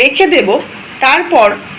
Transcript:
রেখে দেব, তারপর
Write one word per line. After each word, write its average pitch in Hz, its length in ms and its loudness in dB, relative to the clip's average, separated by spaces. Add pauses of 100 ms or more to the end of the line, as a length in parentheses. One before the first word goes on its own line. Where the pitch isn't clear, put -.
রেখে 277 340 2
দেব, 220 140 2 (520)
তারপর 254 480 2 (300)